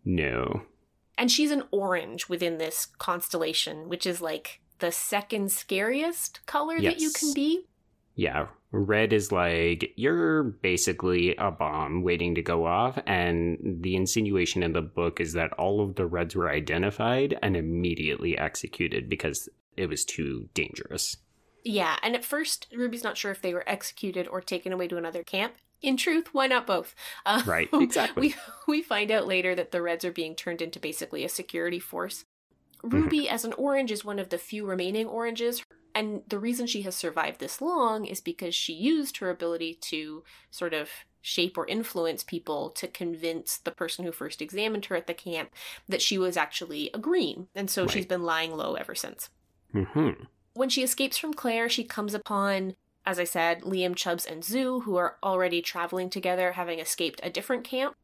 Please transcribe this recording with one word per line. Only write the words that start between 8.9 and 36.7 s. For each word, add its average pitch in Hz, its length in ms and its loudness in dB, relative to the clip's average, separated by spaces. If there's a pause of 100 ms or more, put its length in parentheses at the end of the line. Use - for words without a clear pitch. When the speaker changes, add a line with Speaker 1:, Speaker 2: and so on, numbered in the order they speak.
Speaker 1:
is 104 180 4
like, 85 640 4
you're 160 480 4
basically 90 960 2
a 98 160 2
bomb 78 500 0
waiting 87 320 2
to 82 80 0
go 82 240 2
off. 110 400 2
And 85 760 2
the 92 120 2
insinuation 95 680 2
in 82 80 2
the 82 100 2
book 85 380 0
is 80 140 0
that 82 180 0
all 101 280 2
of 98 140 0
the 92 120 0
Reds 85 280 -2
were 87 160 2
identified 101 880 2
and 95 160 2
immediately 82 800 0
executed - 720 -2
because - 400 -4 (280)
it 92 120 0
was 76 160 -2
too 67 500 -4
dangerous. - 640 -4 (460)
Speaker 2:
Yeah, 190 380 2
and 233 140 0
at 240 80 -4
first, - 420 -2 (100)
Ruby's 240 280 -2
not 214 120 -2
sure 202 140 -2
if 190 100 -6
they 180 140 -2
were - 140 -2
executed 185 580 -4
or 185 140 -6
taken 180 320 -4
away 180 160 -2
to 175 80 -4
another 170 260 -6
camp. 208 320 -2 (260)
In 269 160 2
truth, 320 380 2
why 269 140 4
not 247 180 4
both? 185 300 0 (280)
Uh, 214 220 4
Speaker 1:
Right, 85 240 4
Speaker 2:
<laughs> - 40 2
Speaker 1:
exactly. 254 460 4
Speaker 2:
we, 277 140 4 (420)
we 320 60 0
find 208 300 0
out 220 160 4
later 185 260 2
that 175 160 -2
the 175 120 0
Reds 170 220 0
are 175 80 0
being 160 220 -4
turned 170 260 -6
into 165 200 -6
basically 156 440 -6
a 170 40 -4
security 175 500 -2
force. 185 460 -6 (580)
Speaker 1:
Mm-hmm. 233 140 2
Speaker 2:
Ruby, 302 320 4
as 233 160 -2
an 226 80 -4
orange, 269 400 2
is 202 120 -4
one 202 140 -4
of 185 120 -4
the 175 80 -2
few 214 280 -6
remaining 190 400 0
oranges. 233 560 -2 (340)
And 214 300 -2
the 202 140 -4
reason 240 260 0
she 214 160 -2